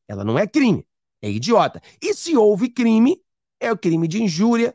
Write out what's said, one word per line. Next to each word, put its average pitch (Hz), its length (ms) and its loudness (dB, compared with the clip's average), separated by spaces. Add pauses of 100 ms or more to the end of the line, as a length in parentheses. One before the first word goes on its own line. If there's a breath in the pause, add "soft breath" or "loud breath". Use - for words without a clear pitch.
ela 98 140 -8
não 113 160 -2
é 208 80 0
crime. 247 400 0 (340)
É 104 80 -8
idiota. 147 520 0 (200 soft breath)
E 392 120 -4
se 330 240 -2
houve 214 320 2
crime, 233 500 2 (400)
é 240 100 -4
o 226 80 -2
crime 165 300 0
de 196 160 -4
injúria. 226 520 0